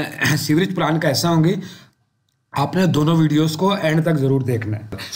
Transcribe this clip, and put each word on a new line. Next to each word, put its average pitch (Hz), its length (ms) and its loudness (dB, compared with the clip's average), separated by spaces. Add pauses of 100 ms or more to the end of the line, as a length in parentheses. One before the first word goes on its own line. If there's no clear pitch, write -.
(360)
सीवरेज 170 400 0
प्लान 160 240 0
का 165 80 0
हिस्सा 151 220 0
होंगे। 165 300 2 (960)
आपने 175 300 2
दोनों 151 300 2
वीडियोज़ 156 400 2
को 190 200 0
एंड 160 260 0
तक 165 100 0
ज़रूर 135 300 0
देखना 107 340 -4
है। - 120 -16 (260)